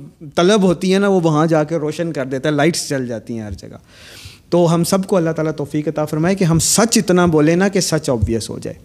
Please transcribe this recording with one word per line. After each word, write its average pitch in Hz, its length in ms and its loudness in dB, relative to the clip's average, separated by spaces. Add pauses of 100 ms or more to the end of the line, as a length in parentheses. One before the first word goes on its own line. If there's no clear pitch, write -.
(380)
तलब 190 260 4
होती 185 280 2
है 190 80 2
ना, 202 80 2
वो 190 120 2
वहाँ 160 280 2
जाके 156 300 0
रोशन 151 340 -4
कर 143 140 -4
देता 143 240 -4
है, 151 60 0
लाइट्स 151 340 0
जल 131 180 -4
जाती 117 280 -8
हैं 110 100 -8
हर 101 80 -10
जगह। 110 260 -16 (720)
तो 175 140 4
हम 170 180 2
सबको 190 320 0
अल्लाह 165 180 0
ताला 156 180 -2
तौफीक 147 360 -6
अता 151 180 -2
फरमाए 160 300 0
कि 190 100 0
हम 160 140 4
सच - 380 2
इतना 180 300 4
बोलें 156 280 4
ना 196 140 2
कि 190 120 0
सच - 280 -2
ऑब्वियस 113 400 -2
हो 110 100 -8
जाए। - 260 -12